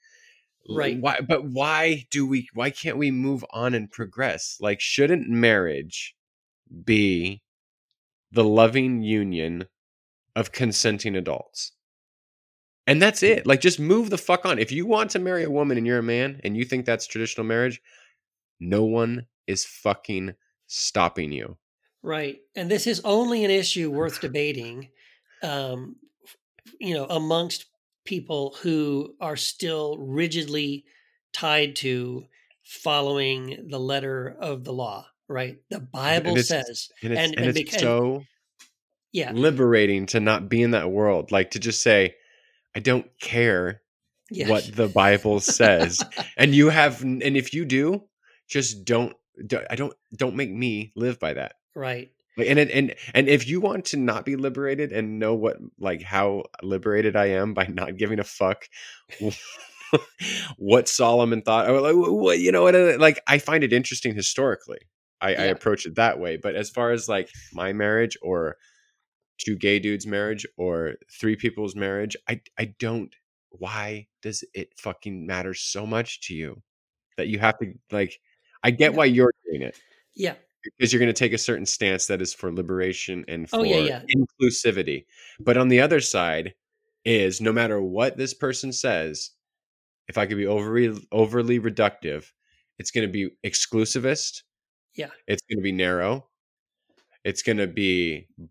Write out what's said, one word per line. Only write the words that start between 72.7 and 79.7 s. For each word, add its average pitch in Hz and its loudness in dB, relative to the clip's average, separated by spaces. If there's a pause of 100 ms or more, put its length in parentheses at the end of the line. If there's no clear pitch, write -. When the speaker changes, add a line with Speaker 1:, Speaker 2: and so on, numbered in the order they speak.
Speaker 1:
don't, 113 -6 (360)
why 104 -10 (140)
does 107 -8 (100)
it - -12
fucking 95 -10
matter 92 -6
so - -8
much 113 -4
to 90 -12
you 78 -10 (560)
that 82 -4
you 107 -2
have 110 4
to, 98 -8 (180)
like, 101 -2 (440)
I 123 4
get 143 4
Speaker 2:
No. 151 2
Speaker 1:
why 151 6
you're 123 6 (120)
doing 78 -6
it. - -10 (380)